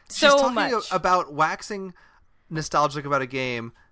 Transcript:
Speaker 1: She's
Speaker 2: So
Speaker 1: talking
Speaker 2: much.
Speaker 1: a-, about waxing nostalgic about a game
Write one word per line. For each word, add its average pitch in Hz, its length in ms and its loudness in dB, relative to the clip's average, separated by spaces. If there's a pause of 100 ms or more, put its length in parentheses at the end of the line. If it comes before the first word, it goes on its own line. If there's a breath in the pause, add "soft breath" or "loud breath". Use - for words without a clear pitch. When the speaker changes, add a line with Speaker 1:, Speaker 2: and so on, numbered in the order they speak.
(100)
Speaker 1:
She's - 80 -10
Speaker 2:
So 285 200 6
Speaker 1:
talking 254 180 2
Speaker 2:
much. 214 340 -2
Speaker 1:
a-, 185 60 -2
about 180 360 2
waxing 185 640 -2 (560 soft breath)
nostalgic 147 540 0
about 143 180 0
a 131 60 -4
game 123 440 -6 (200 soft breath)